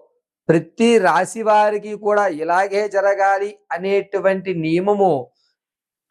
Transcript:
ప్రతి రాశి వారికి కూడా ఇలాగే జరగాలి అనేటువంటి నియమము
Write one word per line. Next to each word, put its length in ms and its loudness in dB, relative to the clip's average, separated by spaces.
ప్రతి 480 2
రాశి 460 0
వారికి 540 0
కూడా 300 0
ఇలాగే 600 -2
జరగాలి 680 0
అనేటువంటి 840 -2
నియమము 760 0